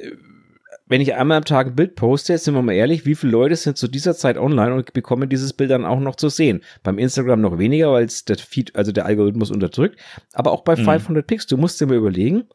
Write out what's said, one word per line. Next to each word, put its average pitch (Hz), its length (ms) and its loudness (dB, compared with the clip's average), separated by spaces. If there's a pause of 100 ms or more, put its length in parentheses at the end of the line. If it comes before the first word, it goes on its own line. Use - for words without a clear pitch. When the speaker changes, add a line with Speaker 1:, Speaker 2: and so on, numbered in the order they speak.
(840)
Speaker 1:
wenn 170 160 0
ich 135 140 -2
einmal 147 220 2
am 151 80 -2
Tag 135 220 0
ein 123 80 -10
Bild 175 200 -2
poste, 143 420 0
sind 156 160 -2
wir 135 80 0
mal 117 120 0
ehrlich, 135 320 2
wie 147 100 2
viele 139 160 -2
Leute 127 240 4
sind 147 220 -4
zu 123 100 -4
dieser 143 280 -2
Zeit 123 220 0
online 127 380 2
und 131 180 -4
bekommen 127 340 -2
dieses 135 260 -2
Bild 135 180 0
dann 123 140 0
auch 135 140 0
noch 135 160 -4
zu 151 140 -2
sehen? 139 320 2 (220)
Beim 98 160 -2
Instagram 127 420 2
noch 92 160 0
weniger, 143 340 2
weil's 120 340 0
der 101 120 -2
Feed, - 380 -6
also 104 160 -2
der 98 140 -2
Algorithmus 104 440 0
unterdrückt. 104 500 -2 (340)
Aber 123 180 0
auch - 100 -2
bei 165 140 2
Speaker 2:
Mhm. 120 100 0
Speaker 1:
five 156 220 2
hundred 156 180 0
Pix, 220 220 -4
du 135 100 0
musst 156 240 0
dir 147 60 0
mal 131 100 2
überlegen, 110 460 0 (120)